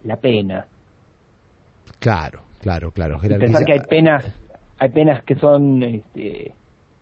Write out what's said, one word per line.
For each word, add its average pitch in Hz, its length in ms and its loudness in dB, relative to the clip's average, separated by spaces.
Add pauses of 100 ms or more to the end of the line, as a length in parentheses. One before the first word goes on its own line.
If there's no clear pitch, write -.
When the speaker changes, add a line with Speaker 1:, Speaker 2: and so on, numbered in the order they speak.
Speaker 1:
la 110 140 -6
pena. 98 500 -2 (1300)
Speaker 2:
Claro, 87 420 -4 (220)
claro, 85 280 -6
claro, 78 260 -4
Speaker 1:
Y 85 120 -4
pensar 104 100 2
Speaker 2:
jerarquizar. 117 280 4
Speaker 1:
que 156 60 2
hay 143 80 4
penas, 156 440 2 (540)
hay 135 100 0
penas 143 360 2
que 143 100 -2
son, 143 480 2
este, 113 720 -10 (480)